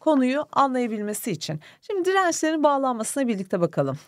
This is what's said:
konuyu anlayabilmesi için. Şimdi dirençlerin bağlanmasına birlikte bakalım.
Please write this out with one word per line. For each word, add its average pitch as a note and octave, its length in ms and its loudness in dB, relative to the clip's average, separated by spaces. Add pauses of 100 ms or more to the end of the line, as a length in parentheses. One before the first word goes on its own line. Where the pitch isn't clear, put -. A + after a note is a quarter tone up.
konuyu C#4 520 2
anlayabilmesi A3+ 800 0
için. D#3 300 -6 (200)
Şimdi G4 240 -4
dirençlerin E4 580 2
bağlanmasına C4+ 680 0
birlikte G3 320 -2
bakalım. D3 480 0